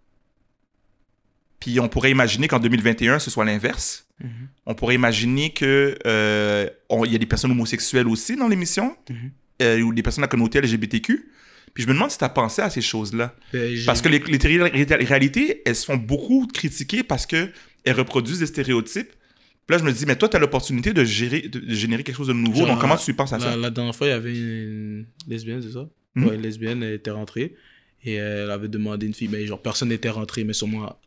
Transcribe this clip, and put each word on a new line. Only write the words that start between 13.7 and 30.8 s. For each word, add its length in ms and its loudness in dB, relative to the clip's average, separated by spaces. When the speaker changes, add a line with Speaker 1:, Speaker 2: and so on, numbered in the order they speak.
Speaker 2:
j'ai 100 -4
Speaker 1:
Parce 160 2
que 80 4
les, 80 6
les 220 0
télé-, 200 4
ré-, 460 4
réalités, 600 2
elles 100 0
se 100 -2
font 120 -2
beaucoup 500 2
critiquer 560 -4
parce 240 -4
que 240 0
elles 100 4
reproduisent 460 0
des 80 0
stéréotypes. 640 -2
Puis 80 4
là, 20 8
je 60 0
me 100 4
dis, 140 -4
mais 80 2
toi, 120 4
t'as 120 2
l'opportunité 540 0
de 100 6
gérer, 380 0
de, 180 -10
de 160 -4
générer 280 -2
quelque 120 -8
chose 140 -4
de 40 2
nouveau. 280 2
Speaker 2:
Genre, 80 4
Speaker 1:
Donc, 120 2
comment 160 4
tu 140 -4
y 20 -2
penses 200 -2
à 40 0
Speaker 2:
la, 60 -4
Speaker 1:
ça ? 120 -2
Speaker 2:
la 140 -4
dernière 260 -4
fois, 120 -2
il 20 2
y 40 2
avait 220 -6
une 680 -8
lesbienne, 340 -8
c'est 120 -12
ça ? 140 -12
Speaker 1:
Hmm. 100 2
Speaker 2:
Ouais, 100 2
une 60 -6
lesbienne, 400 -6
elle 140 -6
était 160 -8
rentrée. 420 -8
Et, 160 -6
euh, 260 -6
elle 60 -6
avait 160 -6
demandé 380 -4
une 80 -4
fille, 140 -6
mais 180 -4
genre, 160 -8
personne 280 -4
n'était 200 -2
rentré, 340 -6
mais 100 -2
sur 140 -4
moi, 400 -6